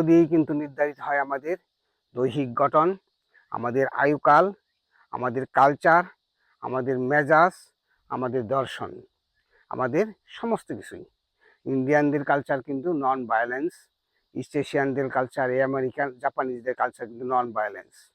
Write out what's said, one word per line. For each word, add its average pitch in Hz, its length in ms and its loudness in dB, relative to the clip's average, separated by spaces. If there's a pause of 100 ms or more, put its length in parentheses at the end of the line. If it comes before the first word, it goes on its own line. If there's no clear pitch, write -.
দিয়েই 165 240 6
কিন্তু 156 260 2
নির্ধারিত 147 460 -4
হয় 143 200 -2
আমাদের 139 380 -4 (580)
দৈহিক 127 380 -2
গঠন, 143 340 4 (640)
আমাদের 120 380 -2
আয়ুকাল, 147 580 4 (680)
আমাদের 123 340 -4
কালচার, 147 580 4 (580)
আমাদের 127 380 -4
মেজাজ, 147 540 4 (560)
আমাদের 123 380 -4
দর্শন, 117 440 -4 (800)
আমাদের 131 360 -2 (200)
সমস্ত - 480 -6
কিছুই। - 320 -14 (600)
ইন্ডিয়ানদের 143 580 0
কালচার 143 380 -2
কিন্তু 139 320 -6
নন 131 340 -2
ভায়োলেন্স, 123 460 -2 (600)
ইস্ট 131 220 -10
এশিয়ানদের 139 540 -2
কালচার, 131 400 -2
এই 127 120 0
আমেরিকান, 135 460 -2 (100)
জাপানিজদের 127 580 -6
কালচার 123 320 -4
কিন্তু 117 180 -12
নন 123 280 -2
ভায়োলেন্স, 104 400 -8 (220)